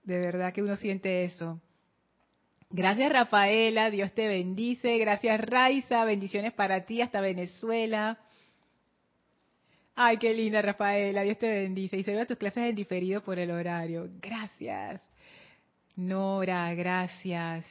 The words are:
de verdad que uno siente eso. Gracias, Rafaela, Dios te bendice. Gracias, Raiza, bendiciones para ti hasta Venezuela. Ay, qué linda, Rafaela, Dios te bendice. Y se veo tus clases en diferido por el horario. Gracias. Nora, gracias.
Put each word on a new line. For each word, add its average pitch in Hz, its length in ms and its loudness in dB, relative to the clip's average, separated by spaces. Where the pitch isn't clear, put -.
de 180 120 -4
verdad 180 360 -2
que 202 100 -2
uno 202 140 -2
siente 190 480 -2
eso. 165 340 -8
Gracias, 208 420 2
Rafaela, 220 760 4
Dios 196 240 -2
te 220 160 0
bendice. 220 680 -2
Gracias, 214 440 2
Raiza, 254 640 2
bendiciones 208 480 -2
para 190 320 0
ti 226 160 -2
hasta 233 180 0
Venezuela. 214 960 -2
Ay, 233 180 6
qué 226 140 2
linda, 220 300 2
Rafaela, 202 600 0
Dios 208 160 0
te 233 100 0
bendice. 190 480 -2
Y 190 60 -2
se 202 100 -2
veo 233 140 -2
tus 240 100 -6
clases 233 320 -2
en 220 60 -2
diferido 190 480 -4
por 185 160 -4
el 175 100 -2
horario. 170 580 -4
Gracias. 196 800 -10
Nora, 185 800 -2
gracias. 175 960 -4